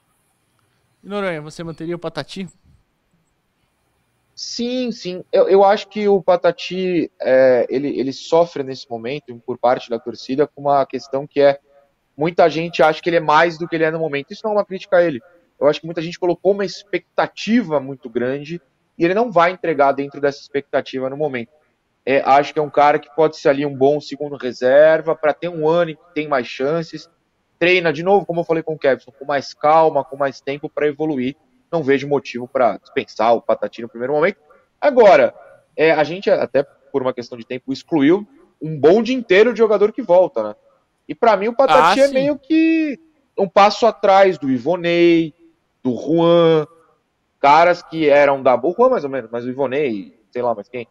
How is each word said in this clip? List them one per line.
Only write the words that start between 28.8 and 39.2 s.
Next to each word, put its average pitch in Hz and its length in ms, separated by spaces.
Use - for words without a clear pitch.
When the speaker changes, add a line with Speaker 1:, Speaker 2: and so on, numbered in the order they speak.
Speaker 2:
com - 120
mais 139 300
calma, 156 500
com - 120
mais 139 240
tempo 147 280
pra 147 200
evoluir. 143 480
Não 165 120
vejo 139 240
motivo 123 400
pra 117 300
dispensar - 580
o 107 60
Patati 110 400
no 117 80
primeiro 123 240
momento. 151 240
Agora, 196 560
é, 151 180
a 151 120
gente 175 260
até 135 320
por - 380
uma 127 140
questão 120 240
de 113 80
tempo 127 260
excluiu 165 560
um 156 180
bonde 208 360
inteiro 226 400